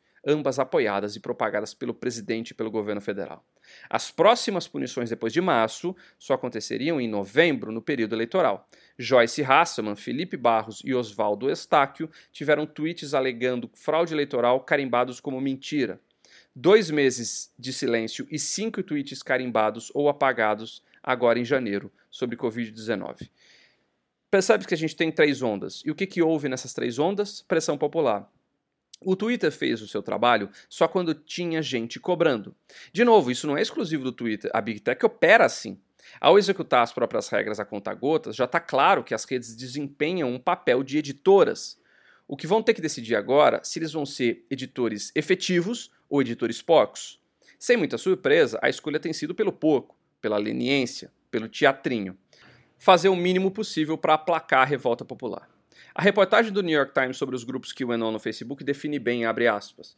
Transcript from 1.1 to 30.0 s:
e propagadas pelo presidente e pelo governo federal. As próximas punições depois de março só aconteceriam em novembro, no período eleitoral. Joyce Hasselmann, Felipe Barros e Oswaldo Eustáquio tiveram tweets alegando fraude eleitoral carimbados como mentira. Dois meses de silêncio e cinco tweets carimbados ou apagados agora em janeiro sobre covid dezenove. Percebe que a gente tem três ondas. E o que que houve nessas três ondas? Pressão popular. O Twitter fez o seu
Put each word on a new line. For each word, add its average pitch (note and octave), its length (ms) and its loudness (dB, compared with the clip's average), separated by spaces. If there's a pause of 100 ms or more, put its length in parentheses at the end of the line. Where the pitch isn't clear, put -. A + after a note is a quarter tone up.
e G2 60 -14
propagadas G#2+ 520 -4
pelo A#2+ 220 -8
presidente A2+ 560 -6
e - 40 -18
pelo A2 160 -6
governo G#2 300 -4
federal. G2 440 -8 (440)
As - 220 -4
próximas G3+ 560 4
punições B2+ 440 -6
depois A2+ 220 -4
de C3+ 80 0
março D3+ 540 0 (240)
só - 160 -4
aconteceriam B2 680 -4
em A#2+ 60 -2
novembro, A2 640 0
no A2 120 -8
período A#2 340 -2
eleitoral. A2+ 500 0 (320)
Joyce A#2+ 460 4
Hasselmann, C3 500 2
Felipe B2 420 -8
Barros A2+ 480 0
e C3 100 -4
Oswaldo G#2+ 540 -2
Eustáquio D#3 640 0 (220)
tiveram D3+ 340 0
tweets D3+ 480 -6
alegando B2+ 580 -2
fraude D#3+ 400 0
eleitoral C3 500 2
carimbados B2+ 580 0
como C3 200 -6
mentira. C3+ 600 -4 (540)
Dois E3+ 360 6
meses C3 680 0
de B2+ 140 -10
silêncio A#2 580 -2
e D#3 80 -6
cinco G3+ 440 -4
tweets D3 400 -6
carimbados A#2 720 -2
ou C#3+ 160 2
apagados A2+ 720 0 (200)
agora A#2+ 360 2
em B2 80 -2
janeiro G#2+ 440 -2 (200)
sobre A#2+ 260 -8
covid A2+ 340 -4
dezenove. A2 600 -8 (1000)
Percebe G3 360 2
que - 80 -4
a - 20 0
gente D#3 180 -4
tem E3 160 -2
três D3 300 2
ondas. G2+ 440 -4
E D3+ 60 -4
o D3+ 40 -4
que F#3+ 120 -6
que F#3+ 140 -2
houve D#3 300 0
nessas C3 240 -8
três A#2+ 240 -4
ondas? G3 500 -2
Pressão D#3 300 0
popular. C#3+ 520 -2 (680)
O F#3+ 160 0
Twitter G#3+ 340 0
fez B2+ 300 -2
o G#2 80 -16
seu G#2 140 -6